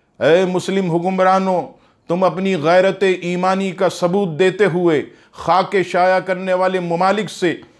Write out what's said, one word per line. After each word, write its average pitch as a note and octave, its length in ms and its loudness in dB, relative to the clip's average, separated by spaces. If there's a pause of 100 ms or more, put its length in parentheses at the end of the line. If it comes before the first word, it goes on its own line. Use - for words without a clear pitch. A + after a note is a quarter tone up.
(200)
ए E3 260 4
मुस्लिम F#3 400 -2
हुक्मरानों, F#3 760 0 (460)
तुम F3 140 0
अपनी F#3+ 340 0
गैरत F#3 460 2
ईमानी F#3 680 0
का F#3 180 -2
सबूत F3+ 400 -2
देते F#3 360 0
हुए E3+ 340 0 (360)
खाके F#3 480 0
शाया F#3 360 2
करने F#3 340 -4
वाले F#3 280 0
ममालिक F3+ 480 0
से E3 300 -4 (200)